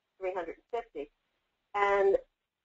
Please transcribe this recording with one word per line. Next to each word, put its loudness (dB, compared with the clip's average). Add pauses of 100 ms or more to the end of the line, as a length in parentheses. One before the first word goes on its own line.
(200)
three -6
hundred -8
and -8
fifty. -14 (640)
And 4 (480)